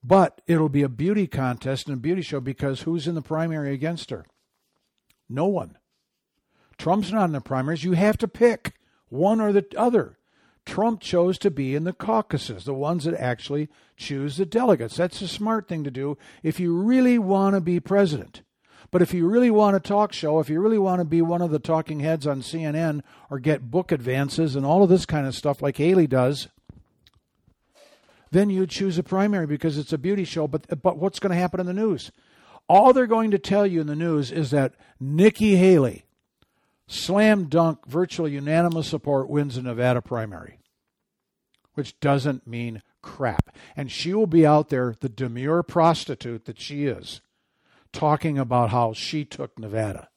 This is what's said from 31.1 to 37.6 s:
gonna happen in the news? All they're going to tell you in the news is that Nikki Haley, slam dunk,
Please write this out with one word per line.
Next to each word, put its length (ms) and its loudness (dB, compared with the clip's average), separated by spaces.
gonna 160 -2
happen 260 -2
in 60 -4
the 80 -6
news? 360 -4
All 280 8
they're 120 4
going 260 2
to 60 2
tell 280 2
you 160 0
in 60 -4
the 60 -4
news 380 -2
is 200 -2
that 220 0
Nikki 580 4
Haley, 500 4
slam 580 2
dunk, 420 0